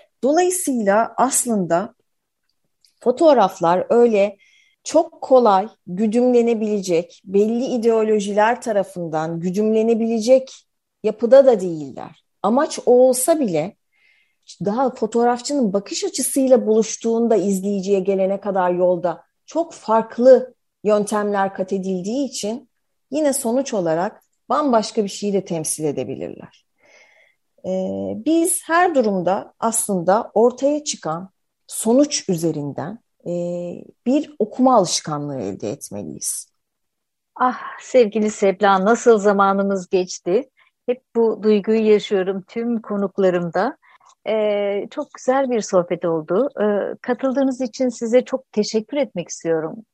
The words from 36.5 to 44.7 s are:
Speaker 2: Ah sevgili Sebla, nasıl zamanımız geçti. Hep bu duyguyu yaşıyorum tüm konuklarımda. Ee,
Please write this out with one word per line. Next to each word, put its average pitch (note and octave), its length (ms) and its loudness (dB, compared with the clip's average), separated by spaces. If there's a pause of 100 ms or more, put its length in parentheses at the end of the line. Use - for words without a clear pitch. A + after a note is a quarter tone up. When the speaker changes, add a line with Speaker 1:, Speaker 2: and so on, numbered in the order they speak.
Speaker 2:
Ah B3+ 260 -2 (180)
sevgili G#3+ 520 2
Sebla, G3 540 2
nasıl A#3 340 4
zamanımız G3 680 2
geçti. F#3 600 -2 (360)
Hep B3 160 -4 (140)
bu A3+ 280 0
duyguyu G#3+ 480 2
yaşıyorum F#3+ 500 0
tüm A#3 400 -6
konuklarımda. F#3+ 960 -2 (500)
Ee, G3+ 640 -2